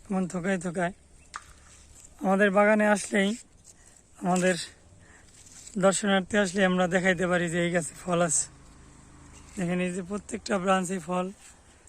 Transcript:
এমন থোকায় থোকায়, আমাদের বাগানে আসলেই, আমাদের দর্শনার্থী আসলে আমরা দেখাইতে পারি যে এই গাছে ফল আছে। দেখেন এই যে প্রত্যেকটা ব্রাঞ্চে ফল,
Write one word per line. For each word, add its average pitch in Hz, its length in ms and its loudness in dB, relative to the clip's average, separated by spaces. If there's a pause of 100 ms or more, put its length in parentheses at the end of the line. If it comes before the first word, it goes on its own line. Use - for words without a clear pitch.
(120)
এমন 185 160 -2
থোকায় 180 300 -4
থোকায়, 175 340 -4 (1300)
আমাদের 196 300 4
বাগানে 208 360 4
আসলেই, 208 480 0 (880)
আমাদের 180 340 2 (1200)
দর্শনার্থী 196 600 2
আসলে 196 280 2
আমরা 185 220 2
দেখাইতে 180 400 0
পারি 175 220 0
যে 170 160 -2
এই 175 60 -2
গাছে 175 220 -2 (120)
ফল 175 160 0
আছে। 170 240 0 (1120)
দেখেন 180 220 -2
এই 180 120 -2
যে 185 120 -6
প্রত্যেকটা 202 560 -4
ব্রাঞ্চে 190 400 0
ফল, 180 320 -4 (580)